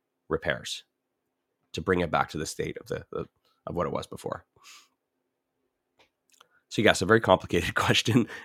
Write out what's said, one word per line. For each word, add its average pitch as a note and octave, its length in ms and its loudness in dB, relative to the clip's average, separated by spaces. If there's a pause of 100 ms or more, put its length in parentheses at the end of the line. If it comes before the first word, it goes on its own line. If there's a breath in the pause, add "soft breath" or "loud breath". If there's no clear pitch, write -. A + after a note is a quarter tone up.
(280)
repairs - 560 -4 (920)
to E2 80 -8
bring F2+ 180 2
it E2 120 -2
back C#2 180 0
to - 80 -10
the D2 80 -4
state - 340 -8
of - 80 -16
the, - 240 -8
the, - 140 -8 (420)
of D#2+ 80 -8
what E2+ 100 -2
it C#2+ 80 -4
was - 140 -6
before. - 380 -10 (2250 loud breath)
So - 120 -2
yes, G2+ 200 6
a F#2 40 0
very A2+ 160 6
complicated - 540 2
<laughs> - 0 -
question A2+ 520 2 (160 loud breath)